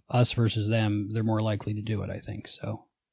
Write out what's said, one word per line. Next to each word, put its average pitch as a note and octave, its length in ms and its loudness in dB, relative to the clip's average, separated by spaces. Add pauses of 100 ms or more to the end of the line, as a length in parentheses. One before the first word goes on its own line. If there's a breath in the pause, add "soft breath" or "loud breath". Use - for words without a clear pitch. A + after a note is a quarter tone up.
us B2 240 4
versus A2 360 2
them, G#2+ 440 2
they're A2 120 0
more A2 180 2
likely G#2+ 320 -2
to G#2 80 -4
do G#2 200 -2
it, G2 80 -6
I F#2+ 100 -8
think. G#2 260 -10
So, - 380 -10 (280)